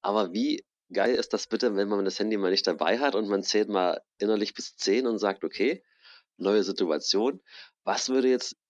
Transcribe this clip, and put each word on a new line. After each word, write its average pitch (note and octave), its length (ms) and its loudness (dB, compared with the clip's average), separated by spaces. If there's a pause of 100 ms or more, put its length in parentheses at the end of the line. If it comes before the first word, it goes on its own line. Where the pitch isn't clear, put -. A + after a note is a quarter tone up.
Aber G2 300 0
wie - 320 -2 (280)
geil F3+ 240 2
ist - 180 -4
das - 120 -4
bitte, A2 300 0
wenn G2+ 120 0
man G2+ 180 0
das F#2 120 -4
Handy G#2+ 200 0
mal F#2 120 0
nicht F#2+ 160 2
dabei F2+ 320 0
hat C#3 160 0
und G#2 140 -2
man G2 140 0
zählt G#2 260 0
mal F2+ 320 0 (180)
innerlich G#2 360 0
bis - 220 -14
zehn A#2+ 300 2
und A2 120 0
sagt: G2 260 -2
„Okay, B2+ 380 -2 (560)
neue G2 260 2
Situation. F#2+ 760 0 (440)
Was G2+ 260 -2
würde C3 200 4
jetzt - 260 0 (140)